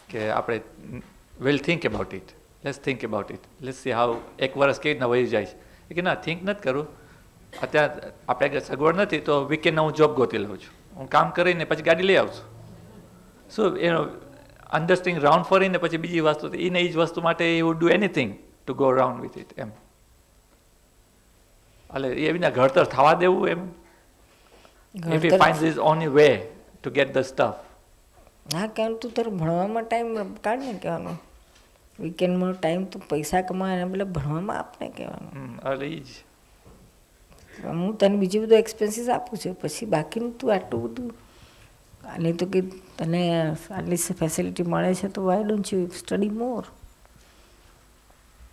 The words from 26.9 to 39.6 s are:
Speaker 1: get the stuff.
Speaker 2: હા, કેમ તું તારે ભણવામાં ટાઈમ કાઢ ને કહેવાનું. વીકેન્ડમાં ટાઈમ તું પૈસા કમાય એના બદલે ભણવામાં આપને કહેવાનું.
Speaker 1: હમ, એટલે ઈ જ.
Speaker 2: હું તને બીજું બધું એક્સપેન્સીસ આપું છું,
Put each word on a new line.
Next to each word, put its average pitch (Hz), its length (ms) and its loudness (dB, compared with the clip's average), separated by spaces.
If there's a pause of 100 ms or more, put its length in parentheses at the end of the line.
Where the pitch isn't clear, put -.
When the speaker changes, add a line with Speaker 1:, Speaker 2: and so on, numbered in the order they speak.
Speaker 1:
get 135 120 4
the 135 160 0
stuff. 127 300 0 (1000)
Speaker 2:
હા, 190 140 -4
કેમ 220 280 -4
તું 226 160 -10
તારે 233 200 -2
ભણવામાં 185 520 -2
ટાઈમ 226 500 -4
કાઢ 226 260 -4
ને 262 140 -8
કહેવાનું. 170 480 -8 (800)
વીકેન્ડમાં 180 540 -2
ટાઈમ 180 300 -2
તું 196 240 -14
પૈસા - 340 -2
કમાય 185 340 -4
એના 180 100 -2
બદલે 190 180 -4
ભણવામાં 165 560 -4
આપને - 300 -10
કહેવાનું. - 420 -14
Speaker 1:
હમ, 131 420 -8
એટલે 135 140 -8
ઈ 160 120 -10
જ. 131 60 -16 (1600)
Speaker 2:
હું 180 320 -4
તને 202 200 4
બીજું 202 260 2
બધું 220 140 8
એક્સપેન્સીસ 220 520 0
આપું 233 300 -4
છું, 180 220 -6